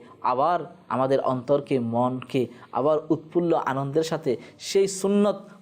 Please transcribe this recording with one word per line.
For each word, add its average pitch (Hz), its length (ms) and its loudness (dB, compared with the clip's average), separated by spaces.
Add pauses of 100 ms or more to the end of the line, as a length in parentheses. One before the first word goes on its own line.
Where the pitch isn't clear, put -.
(220)
আবার 147 380 0 (280)
আমাদের 131 320 2
অন্তরকে, 135 580 0
মনকে 123 680 0 (260)
আবার 151 260 2 (100)
উৎফুল্ল 165 460 0
আনন্দের 139 480 0
সাথে 156 340 -2 (220)
সেই 196 300 0
সুন্নত 202 600 0 (140)